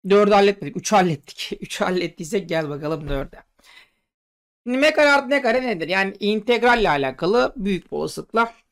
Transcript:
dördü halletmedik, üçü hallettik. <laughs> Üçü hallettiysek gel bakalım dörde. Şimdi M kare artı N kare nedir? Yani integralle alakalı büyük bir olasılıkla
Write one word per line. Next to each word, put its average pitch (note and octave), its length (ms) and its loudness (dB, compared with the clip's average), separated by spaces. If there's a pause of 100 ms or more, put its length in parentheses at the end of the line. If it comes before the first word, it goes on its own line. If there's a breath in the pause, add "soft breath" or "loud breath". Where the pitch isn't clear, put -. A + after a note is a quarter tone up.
dördü G3+ 220 6
halletmedik, G3+ 460 2
üçü - 180 -2
hallettik. - 580 0
<laughs> - 80 -12
Üçü - 220 -8
hallettiysek F3 680 -4
gel D#3+ 200 -4
bakalım D3 400 -8
dörde. C#3 340 -8 (1200 soft breath)
Şimdi B3 140 -4
M D4+ 160 2
kare D4 180 4
artı C4+ 180 2
N C#4 120 2
kare B3+ 260 0
nedir? E3 200 -4
Yani F#3+ 320 -2
integralle A3 680 2
alakalı D#3 680 0
büyük F#3+ 360 -4
bir D3 60 -6
olasılıkla A3 560 -4 (180)